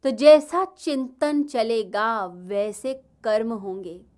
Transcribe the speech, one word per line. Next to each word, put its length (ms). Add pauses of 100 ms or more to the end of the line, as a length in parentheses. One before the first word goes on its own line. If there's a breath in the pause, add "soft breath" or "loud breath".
तो 80
जैसा 520 (120)
चिंतन 680
चलेगा 800
वैसे 640 (320)
कर्म 300
होंगे 460 (180)